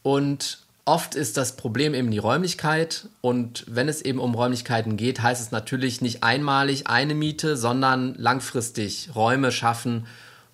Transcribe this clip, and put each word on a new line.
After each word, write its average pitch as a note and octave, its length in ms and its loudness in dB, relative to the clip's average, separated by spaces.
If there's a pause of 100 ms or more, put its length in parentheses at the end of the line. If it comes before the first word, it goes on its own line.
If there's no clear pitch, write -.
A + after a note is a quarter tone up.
und C#3 640 0 (180)
oft E3 320 2
ist C#3+ 220 -4
das B2+ 180 -2
Problem C3+ 380 0
eben B2 180 0
die G#2 60 0
Räumlichkeit. D#3 920 0 (140)
Und B2 460 -2
wenn A#2+ 200 0
es D3+ 140 -4
eben B2+ 180 -2
um B2 140 0
Räumlichkeiten A#2 640 0
geht, A#2+ 240 0
heißt A#2+ 200 2
es A2+ 100 -10
natürlich B2 500 -2
nicht A#2+ 220 -2
einmalig C#3 640 2
eine C3+ 260 2
Miete, D3+ 420 -2
sondern B2+ 600 2
langfristig A#2 1000 -2
Räume A#2+ 360 4
schaffen, A#2 560 0 (460)